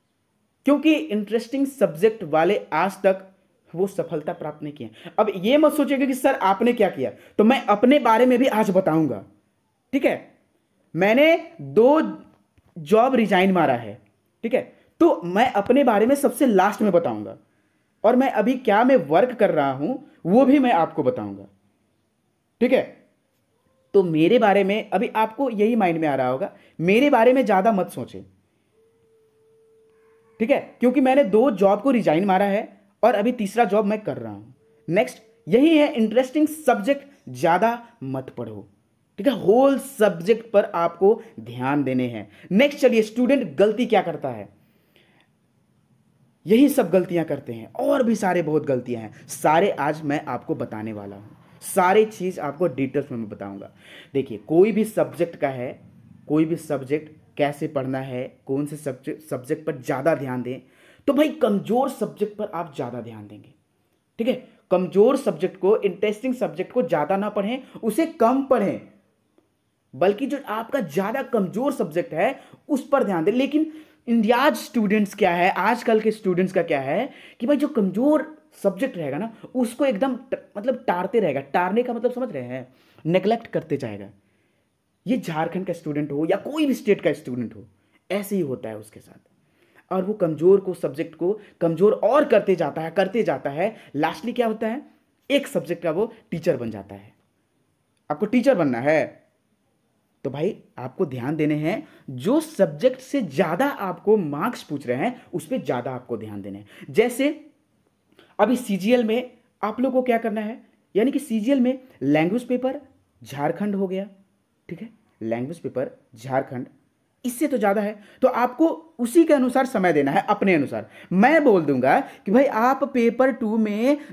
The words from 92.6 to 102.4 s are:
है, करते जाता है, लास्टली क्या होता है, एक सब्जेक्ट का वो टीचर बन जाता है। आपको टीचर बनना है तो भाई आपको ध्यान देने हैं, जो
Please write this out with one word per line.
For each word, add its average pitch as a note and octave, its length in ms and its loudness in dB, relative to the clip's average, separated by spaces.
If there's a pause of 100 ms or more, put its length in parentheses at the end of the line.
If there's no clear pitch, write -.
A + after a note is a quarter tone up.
है, D#3+ 100 -8
करते F#3+ 320 0
जाता D3 260 -2
है, F3+ 260 -4 (200)
लास्टली E3+ 380 -4
क्या A#3 140 0
होता A3 200 -4
है, B3 140 -6 (480)
एक C#4 180 0
सब्जेक्ट E3+ 360 -6
का E3 80 -2
वो G#3+ 200 -2 (200)
टीचर D#3+ 260 -2
बन A#2 140 -6
जाता G2 240 -14
है। G2 180 -20 (960)
आपको D3+ 180 -4
टीचर B3 280 2
बनना C#3 260 0
है D3 360 0 (1080)
तो C#3 60 -4
भाई D#3 260 -4 (220)
आपको C3 300 -6
ध्यान B2+ 280 -6
देने D3+ 200 0
हैं, D#3 320 -4 (220)
जो D3 320 0